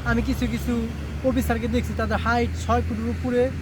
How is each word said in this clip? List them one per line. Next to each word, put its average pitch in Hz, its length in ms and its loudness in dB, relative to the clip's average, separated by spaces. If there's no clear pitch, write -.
আমি 233 180 2
কিছু 254 240 0
কিছু 233 420 -2
অফিসারকে 240 440 2
দেখছি, 233 280 0
তাদের 220 200 0
হাইট 233 340 2
ছয় 233 160 4
ফুটের 226 260 -2
উপরে 247 420 0